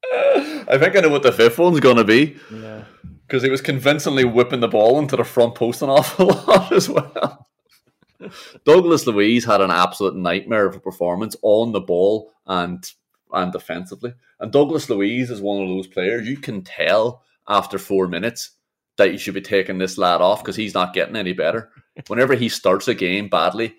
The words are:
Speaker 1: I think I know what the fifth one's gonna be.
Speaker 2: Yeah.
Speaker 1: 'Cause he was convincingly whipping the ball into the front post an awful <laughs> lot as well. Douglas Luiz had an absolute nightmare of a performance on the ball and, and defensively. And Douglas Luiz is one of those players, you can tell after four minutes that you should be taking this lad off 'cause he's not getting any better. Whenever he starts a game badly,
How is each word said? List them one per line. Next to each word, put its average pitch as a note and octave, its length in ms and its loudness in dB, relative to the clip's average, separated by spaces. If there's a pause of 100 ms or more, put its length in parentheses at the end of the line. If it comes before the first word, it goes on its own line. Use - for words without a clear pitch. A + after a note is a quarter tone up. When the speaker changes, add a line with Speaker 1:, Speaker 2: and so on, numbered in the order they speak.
(120)
Speaker 1:
I D#4 640 0
think F3+ 180 2
I G3 60 6
know D#3+ 80 4
what C#3+ 140 0
the B2+ 80 6
fifth A#2 280 4
one's E3+ 200 4
gonna B2 240 6
be. C3+ 320 4 (180)
Speaker 2:
Yeah. A2 300 -16 (440)
Speaker 1:
'Cause B2+ 160 -2
he C3+ 60 2
was C3 120 -2
convincingly C#3 640 0
whipping B2 340 2
the A#2 80 2
ball A2 320 4
into C#3+ 160 -4
the A#2+ 80 -2
front A#2 320 0
post A#2+ 280 -4
an C#3 60 -2
awful D3 380 4
<laughs> - 200 0
lot F#3+ 240 4
as G3 180 2
well. - 580 -4 (1160)
Douglas E3 420 6
Luiz A2+ 380 0
had G#2 160 2
an F#2 100 2
absolute F2+ 440 0
nightmare G2 500 -2
of F#2 100 -4
a - 40 -18
performance F#2 600 -6
on A2 300 2
the G2+ 80 -4
ball F#2+ 520 0 (160)
and, F2+ 360 -4 (480)
and F2+ 220 -4
defensively. F#2 600 -12 (260)
And G#2+ 120 -10
Douglas D3+ 380 0
Luiz A#2 400 -2
is G#2+ 120 -10
one G2+ 200 -6
of F#2+ 80 -6
those F#2 180 -6
players, G#2 400 -4
you C#3 100 -8
can G#2+ 260 -10
tell G#2+ 600 -2 (240)
after G2 300 -2
four F#2+ 300 -2
minutes F2+ 440 -8 (460)
that G2 140 4
you G2 60 -8
should G2 180 -8
be G2 60 -6
taking F#2+ 360 -2
this F#2 200 -4
lad F2 240 2
off F#2 220 2
'cause G2 120 -8
he's G#2+ 180 -8
not F2+ 200 -2
getting F#2 220 -4
any F#2 180 -6
better. F2+ 360 -4 (380)
Whenever B2+ 260 0
he A#2+ 160 -2
starts G2 380 -2
a A#2+ 80 0
game G2 340 -4
badly, F#2 500 -2